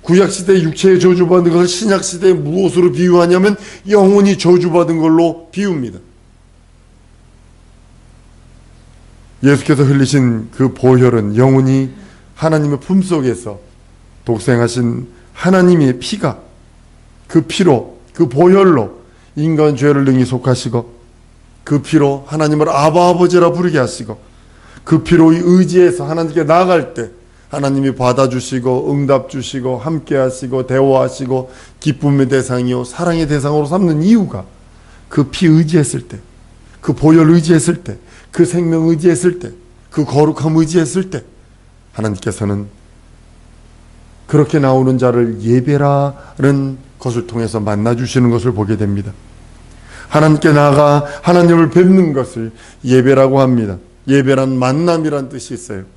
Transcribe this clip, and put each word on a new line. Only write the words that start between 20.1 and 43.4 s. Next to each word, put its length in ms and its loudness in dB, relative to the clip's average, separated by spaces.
속하시고 720 -4
그 180 -2
피로 460 0
하나님을 420 -2
아바 400 2
아버지라 420 2
부르게 260 -2
하시고 400 -6
그 200 0
피로 300 4
의지해서 720 2
하나님께 400 -4
나아갈 480 0
때 180 -10
하나님이 460 -2
받아주시고 960 -2
응답 380 -2
주시고 480 -8
함께하시고 880 -4
대화하시고 840 -2
기쁨의 500 0
대상이요 540 -2
사랑의 440 -4
대상으로 380 -2
삼는 380 -2
이유가 420 0
그 200 -2
피 180 -4
의지했을 640 0
때, 100 -16
그 100 -6
보혈 380 4
의지했을 540 2
때, 140 -14
그 120 0
생명 460 -2
의지했을 500 0
때, 120 -14
그 140 -4
거룩함 540 0
의지했을 520 -2
때 140 -10
하나님께서는 760 -6